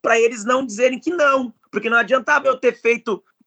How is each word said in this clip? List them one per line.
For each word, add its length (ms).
pra 180
eles 260
não 180
dizerem 360
que 100
não. 420
Porque 180
não 80
adiantava 500
eu 100
ter 220
feito 440